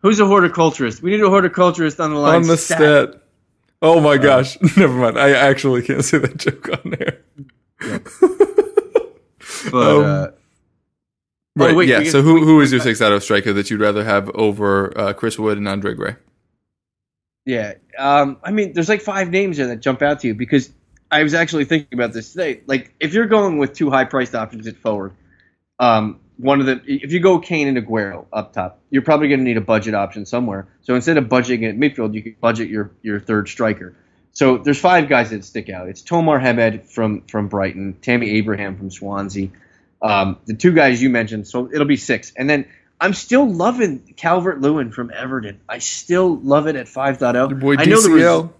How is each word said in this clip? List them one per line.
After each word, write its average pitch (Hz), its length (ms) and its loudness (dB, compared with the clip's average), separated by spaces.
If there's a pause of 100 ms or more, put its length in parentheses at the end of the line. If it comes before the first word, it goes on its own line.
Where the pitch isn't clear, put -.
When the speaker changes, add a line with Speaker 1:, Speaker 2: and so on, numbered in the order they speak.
Speaker 1:
Who's 208 180 2
a 208 60 6
horticulturist? 165 760 2
We 180 80 -2
need 214 100 0
a 196 80 4
horticulturist 180 720 0
on 156 120 -2
the 151 60 -4
line. 151 240 2
Speaker 2:
On 165 60 0
the 165 100 4
Speaker 1:
Stat. - 220 -4 (320)
Speaker 2:
stat. - 120 -20 (600)
Oh 165 180 6
my 147 140 6
Speaker 1:
Uh, - 20 4
Speaker 2:
gosh. 131 440 4
<laughs> 185 160 4
Never 147 180 6
mind. 120 240 0
I 139 140 6
actually 135 500 2
can't 135 200 -4
say - 140 0
that 135 200 -2
joke - 320 -6
on - 300 -8
air. - 200 -10 (680)
Speaker 1:
Yeah. - 180 -8
Speaker 2:
<laughs> - 40 -20 (1600)
Speaker 1:
But, - 20 -10
Speaker 2:
Um, 147 300 4
Speaker 1:
uh, 147 240 -2 (1300)
Speaker 2:
right, 139 180 4
Speaker 1:
oh, - 20 4
wait, 170 140 4
Speaker 2:
yeah, 113 100 4
Speaker 1:
we 101 100 0
Speaker 2:
so 139 100 4
Speaker 1:
get, 139 60 4
Speaker 2:
who, 160 100 6
Speaker 1:
we, 160 60 6
Speaker 2:
who 156 200 6
is 131 100 4
your 127 100 2
six 113 200 0
out 107 100 4
of 101 120 2
striker 101 300 0
that 101 160 -2
you'd 107 100 -4
rather 104 240 0
have 101 280 0
over, 101 680 0
uh, 101 160 -4
Chris 113 240 -6
Wood 107 200 -2
and 104 100 -6
Andre 101 260 -6
Gray? 104 220 -8 (1300)
Speaker 1:
Yeah. 110 280 -6 (240)
Um, 139 460 2
I 170 80 -8
mean, 202 220 -2
there's, 165 160 -2
like, 208 120 0
five 190 280 -6
names 185 280 -2
there 131 100 -2
that 120 140 -10
jump 131 200 -2
out 143 200 0
to 131 60 -4
you 110 80 -2
because 127 360 -2 (400)
I 151 120 2
was 151 100 0
actually 165 320 -2
thinking 147 340 -4
about 117 140 -2
this - 180 -12
today. 165 340 -6
Like, 135 340 -6
if 151 140 -6
you're 226 140 0
going 196 300 2
with 139 160 -2
two 147 160 -2
high-priced 131 460 -2
options 110 320 -10
at 110 100 -16
forward, 98 360 -6 (680)
um, 110 400 2 (180)
one 139 220 2
of 131 60 0
them, 131 220 -2
if 139 240 -6
you 180 80 0
go 180 200 4
Kane 156 280 -4
and 135 100 -2
Aguero 107 560 -6
up 107 200 -8
top, 92 260 -8 (100)
you're 135 140 0
probably 151 260 2
gonna 135 140 2
need 117 140 0
a 107 40 -2
budget 107 320 -2
option 101 320 -6
somewhere. 107 420 -6 (140)
So 123 140 -2
instead 156 220 2
of 131 80 0
budgeting 120 440 0
at 101 80 -8
midfield, 123 380 -2
you 107 80 -8
can 113 180 -16
budget 113 280 -2
your, 104 220 -6 (120)
your 104 160 -6
third 104 280 -2
striker. 104 480 -6 (380)
So 131 240 2
there's 139 220 -2
five 180 300 4
guys 120 220 2
that 101 140 -8
stick 101 240 -12
out. 90 200 -12
It's - 120 -18
Tomar 160 380 0
Hemed 117 500 0
from, 107 380 -4
from 104 200 -6
Brighton, 98 540 -6
Tammy 120 360 -2
Abraham 101 400 -4
from 98 120 -12
Swansea, 98 600 -8 (520)
um, 98 440 -2
the 110 100 -6
two 180 160 2
guys 139 300 2
you 135 100 2
mentioned. 110 360 -4
So 127 240 -6
it'll 147 140 -2
be 143 120 0
six. - 380 -6
And 135 140 -4
then 147 160 -2 (340)
I'm 190 140 0
still 254 340 0
loving 190 520 -2 (160)
Calvert-Lewin 156 800 -2
from 120 200 -10
Everton. 113 460 -10 (100)
I - 100 -10
still 175 580 -2
love 143 300 2
it 156 80 -2
at 127 120 -10
five 135 320 -4
point 123 160 0
oh. 131 140 0
Speaker 2:
Your 135 100 -6
boy 139 180 2
Speaker 1:
I 156 80 2
know 214 160 6
the 202 80 4
res- 160 60 6
Speaker 2:
D - 60 8
C 165 40 4
L. 165 340 2